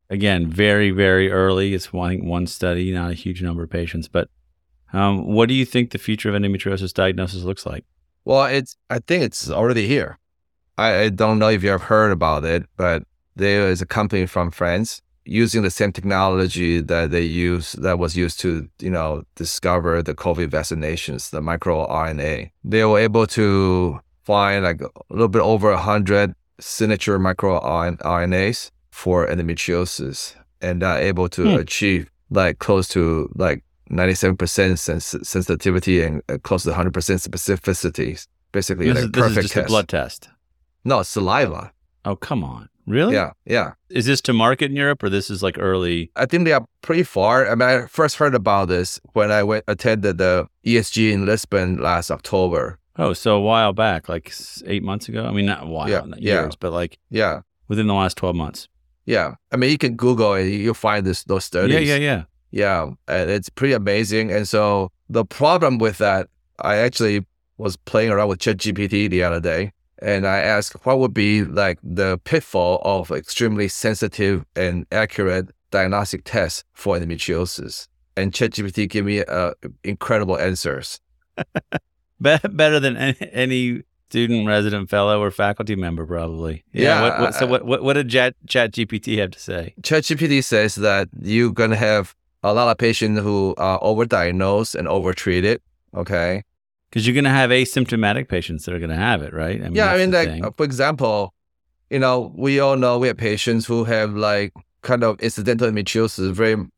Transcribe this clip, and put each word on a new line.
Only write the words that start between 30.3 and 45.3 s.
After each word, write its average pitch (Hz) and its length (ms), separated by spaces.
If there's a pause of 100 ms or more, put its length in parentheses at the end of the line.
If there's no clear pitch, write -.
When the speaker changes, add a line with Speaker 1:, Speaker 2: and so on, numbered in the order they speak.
Speaker 2:
and 87 220
are 85 160
able 90 280
to 90 160
Speaker 1:
Hmm. 90 160
Speaker 2:
achieve, 87 500 (200)
like, 92 300
close 95 300
to, 82 460
like, 76 260 (280)
ninety-seven 92 480
percent 92 420
sens-, - 480
sensitivity 90 720
and, 78 280
uh, 71 80
close - 260
to 82 80
a - 20
hundred 90 200
percent 92 260
specificity. - 1080 (260)
Basically, 95 340
Speaker 1:
This 123 100
Speaker 2:
like, 123 80
Speaker 1:
is, 107 80
this 123 120
is 110 60
Speaker 2:
perfect 104 140
Speaker 1:
just 101 120
a 101 40
Speaker 2:
test. - 80
Speaker 1:
blood 107 220
test? 69 400 (560)
Speaker 2:
No, 120 180
saliva. 104 680 (320)
Speaker 1:
Oh, 101 100
come 113 280
on. 104 260 (180)
Really? 147 280
Speaker 2:
Yeah, 92 160 (140)
yeah. 95 280 (160)
Speaker 1:
Is 120 160
this 135 160
to 127 120
market 127 360
in 139 80
Europe, 143 260
or 101 60
this 98 200
is, 95 140